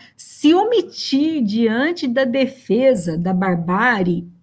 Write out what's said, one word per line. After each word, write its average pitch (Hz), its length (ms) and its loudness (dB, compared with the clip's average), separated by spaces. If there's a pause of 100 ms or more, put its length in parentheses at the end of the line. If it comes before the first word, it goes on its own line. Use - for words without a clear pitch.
(140)
Se - 380 0
omitir 320 920 0
diante 233 640 -2
da 254 160 0
defesa 233 920 0
da 175 160 -2
barbárie 185 920 0 (160)